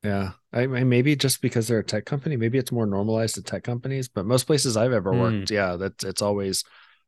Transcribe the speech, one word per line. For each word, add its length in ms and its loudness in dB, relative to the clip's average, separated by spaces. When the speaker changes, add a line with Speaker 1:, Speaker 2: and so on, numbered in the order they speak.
Speaker 1:
Yeah. 240 -2
I 140 0
mean, 200 0
maybe 300 4
just 240 0
because 260 0
they're 120 2
a 40 -2
tech 220 -4
company, 320 -4
maybe 200 0
it's 140 -2
more 140 0
normalized 500 0
to 80 -10
tech 200 -8
companies, 440 -6
but 180 -4
most 200 2
places 320 2
I've 160 4
ever 180 2
Speaker 2:
Hmm. 80 2
Speaker 1:
worked, 320 0
yeah, 240 0
that 260 -6
it's 200 -4
always 420 0